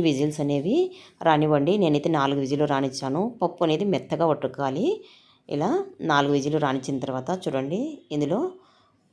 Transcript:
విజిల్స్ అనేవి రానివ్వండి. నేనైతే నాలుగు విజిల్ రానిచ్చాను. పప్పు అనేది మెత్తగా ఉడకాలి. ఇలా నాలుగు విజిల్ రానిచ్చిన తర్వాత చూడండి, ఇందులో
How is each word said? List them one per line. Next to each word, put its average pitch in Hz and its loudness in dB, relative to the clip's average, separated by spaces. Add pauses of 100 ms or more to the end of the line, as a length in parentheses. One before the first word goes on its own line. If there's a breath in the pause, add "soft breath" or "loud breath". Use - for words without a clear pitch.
విజిల్స్ 151 0
అనేవి 143 0 (520 loud breath)
రానివ్వండి. 151 4 (100)
నేనైతే 151 2
నాలుగు 139 2
విజిల్ 143 0
రానిచ్చాను. 135 -2 (200)
పప్పు 170 0
అనేది 156 0
మెత్తగా 151 -2
ఉడకాలి. 139 -2 (680 loud breath)
ఇలా 156 0 (400)
నాలుగు 143 2
విజిల్ 147 0
రానిచ్చిన 135 -2
తర్వాత 131 -6 (160)
చూడండి, 135 -4 (360)
ఇందులో 147 0 (720 soft breath)